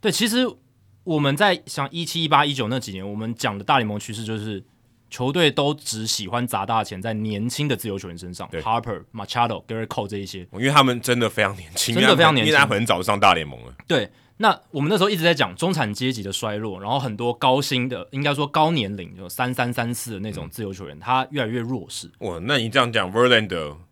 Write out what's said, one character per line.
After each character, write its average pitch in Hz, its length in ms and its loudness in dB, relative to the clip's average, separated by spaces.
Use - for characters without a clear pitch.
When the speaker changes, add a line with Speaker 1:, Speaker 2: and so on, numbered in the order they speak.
Speaker 1:
对， 208 100 2
其 226 160 2
实 240 180 2
我 160 160 0
们 147 180 2
在 190 280 4
想 139 260 -6
一 170 120 -4
七、 165 200 -4
一 156 40 0
八、 147 180 6
一 147 80 -2
九 135 140 -2
那 131 120 0
几 120 120 -10
年， 95 180 -8
我 104 60 -8
们 110 200 -6
讲 107 220 -2
的 101 60 -8
大 143 140 4
联 117 100 2
盟 104 120 -4
趋 - 140 -10
势 113 100 -8
就 110 140 -4
是 104 260 -6
球 127 220 -2
队 160 180 4
都 139 240 2
只 110 320 -6
喜 104 220 -4
欢 120 180 -2
砸 101 200 -2
大 110 180 0
钱 95 180 -8
在 113 120 -4
年 107 360 -4
轻 147 180 -2
的 127 80 0
自 104 120 -6
由 98 100 -4
球 95 120 -8
员 85 80 -12
身 87 160 -12
上， 90 180 -12
Speaker 2:
对。 82 100 -6
Speaker 1:
Harper、 113 420 -2
Machado、 113 520 -2
Gerrit 113 220 -6
Cole 104 200 -6
这 101 100 -8
一 98 80 -6
些。 90 260 -12
Speaker 2:
因 95 80 -12
为 127 100 0
他 143 140 8
们 123 180 2
真 123 160 0
的 113 120 2
非 110 120 -2
常 101 140 2
年 87 200 -16
轻， - 200 -2
Speaker 1:
真 104 80 4
的 170 120 8
非 156 80 6
常 156 100 8
年 120 120 2
轻。 156 60 4
Speaker 2:
因 - 20 4
为 143 60 6
他 143 80 8
们 107 100 2
很 113 80 2
早 104 120 4
就 92 60 -2
上 104 160 0
大 101 140 8
联 80 140 0
盟 64 180 -14
了。 62 80 -18
Speaker 1:
对， 123 220 0
那 202 200 2
我 151 100 -6
们 147 80 0
那 202 80 2
时 185 80 4
候 202 60 4
一 208 80 0
直 160 60 -2
在 170 100 6
讲 120 220 0
中 180 180 0
产 127 180 0
阶 127 220 -2
级 113 80 -8
的 98 100 -6
衰 104 260 -4
落， 104 220 -6
然 98 100 -8
后 135 100 0
很 117 180 -6
多 120 160 0
高 131 260 4
薪 127 300 0
的， 101 220 -10
应 135 100 -6
该 147 120 2
说 143 120 0
高 156 260 2
年 104 240 -2
龄， 90 220 -10
有 92 100 -14
三 123 240 -2
三、 123 220 -2
三 120 180 -2
四 120 200 -8
的 98 80 -8
那 107 120 -6
种 82 180 -8
自 - 120 -12
由 98 100 -6
球 95 140 -12
员， 73 100 -14
Speaker 2:
嗯。 76 40 -18
Speaker 1:
他 123 320 -2
越 143 100 -4
来 113 60 -2
越 120 120 -2
弱 117 300 -4
势。 - 200 -12
Speaker 2:
哇， 90 240 -6
那 139 140 0
你 117 120 -2
这 127 100 2
样 120 140 2
讲， 95 180 0
Verlander 101 640 2